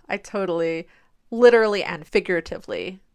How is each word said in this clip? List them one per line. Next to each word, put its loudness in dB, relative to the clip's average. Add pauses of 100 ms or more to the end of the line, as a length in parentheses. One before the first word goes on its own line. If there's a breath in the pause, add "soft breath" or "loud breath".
I -6
totally, -4 (440 soft breath)
literally 4
and -10
figuratively -6 (160)